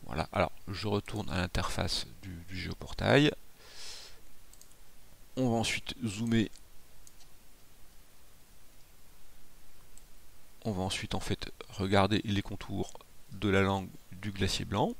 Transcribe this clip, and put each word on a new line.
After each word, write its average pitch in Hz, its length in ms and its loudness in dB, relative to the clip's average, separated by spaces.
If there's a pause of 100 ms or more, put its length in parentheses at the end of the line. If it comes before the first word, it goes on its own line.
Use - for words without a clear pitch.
Voilà, 71 260 -2
alors 92 180 4 (160)
je 98 220 -2
retourne 101 420 0
à - 60 0
l'interface - 720 0 (120)
du, 92 140 -8 (140)
du 92 120 -4
géoportail. 95 720 6 (2000)
On 131 120 4
va 117 80 6
ensuite - 380 0 (100)
zoomer. 113 460 4 (4000)
On 110 60 0
va 92 100 2
ensuite 98 320 0
en 95 60 4
fait - 300 0 (200)
regarder 98 560 6
les 101 160 4
contours - 500 -4 (400)
de 101 160 2
la 98 140 8
langue 95 260 4 (220)
du 98 200 -4
glacier 98 360 2
blanc. 117 340 4